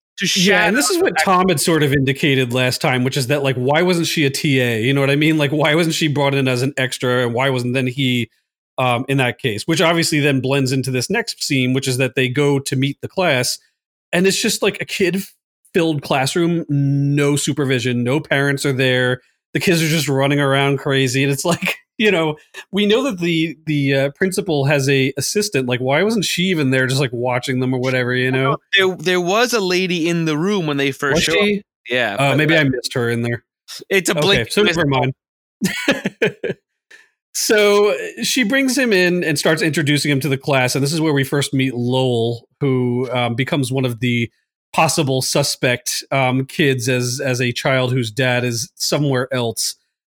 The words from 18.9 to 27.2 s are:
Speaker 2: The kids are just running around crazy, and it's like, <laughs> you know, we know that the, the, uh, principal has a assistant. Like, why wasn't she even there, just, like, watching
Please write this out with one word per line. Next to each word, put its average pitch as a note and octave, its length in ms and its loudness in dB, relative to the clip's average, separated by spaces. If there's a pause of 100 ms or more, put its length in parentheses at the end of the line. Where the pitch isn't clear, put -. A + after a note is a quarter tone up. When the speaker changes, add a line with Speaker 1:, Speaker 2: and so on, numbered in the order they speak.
Speaker 2:
The D3 80 -2
kids E3+ 220 2
are E3 60 0
just D3 200 0
running C#3+ 320 2
around C#3 380 2
crazy, C3+ 440 0
and C#3 100 2
it's C3+ 120 -4
like, - 320 -2 (100)
<laughs> - 120 -16
you G#3+ 120 2
know, D#3+ 260 0 (360)
we G#3 140 0
know A3 180 2
that A3+ 160 -2
the, E3 360 0 (100)
the, C#3+ 280 2
uh, C#3 180 2
principal F3 520 0
has C#3 240 2
a C3+ 300 2
assistant. C#3 500 -2
Like, B2 120 0
why C#3 220 2
wasn't G#3+ 220 0
she - 200 0
even D#3 260 2
there, C3 160 2
just, C3 140 0
like, C3 120 -2
watching B2 480 -2